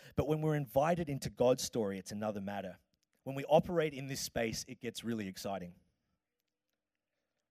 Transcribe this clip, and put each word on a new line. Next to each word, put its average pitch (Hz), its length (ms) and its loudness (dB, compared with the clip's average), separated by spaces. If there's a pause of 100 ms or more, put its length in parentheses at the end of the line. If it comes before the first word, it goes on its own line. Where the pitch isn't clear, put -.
(160)
But 139 100 2
when 151 140 2
we're 151 160 4
invited 156 520 2
into 135 220 -4
God's 123 320 4
story, 98 360 -2
it's - 140 -12
another 104 280 -4
matter. 98 380 -8 (460)
When 135 100 -6
we 139 120 -6
operate 160 460 4
in 135 140 -8
this 135 140 -6
space, 113 480 -4
it 123 120 -14
gets 117 220 -8
really 110 240 -4
exciting. 92 460 -8 (1800)